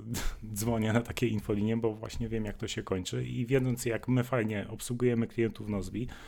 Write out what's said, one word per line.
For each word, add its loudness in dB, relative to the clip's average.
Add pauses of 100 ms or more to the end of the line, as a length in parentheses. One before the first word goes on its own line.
(200)
<laughs> -2
dzwonię 2
na 6
takie 0
infolinie, 2
bo 2
właśnie -4
wiem, 0
jak -6
to -4
się -4
kończy -2
i -2
wiedząc, 2
jak -2
my 4
fajnie 0
obsługujemy 2
klientów 0
Nozbi -2 (200)